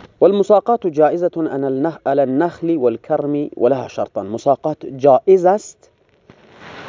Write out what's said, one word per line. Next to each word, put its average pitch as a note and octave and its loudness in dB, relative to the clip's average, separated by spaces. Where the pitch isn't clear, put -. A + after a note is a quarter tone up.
والمساقات G3+ 2
جائزة D#3 0
عن C#3 -4
النخ-، C#3 -2
علی C#3 0
النخل E3 -2
والکرم C#3+ -2
ولها B2 -2
شرطان. G2+ -8
مساقات C3 -4
جایز C#3 2
است - -2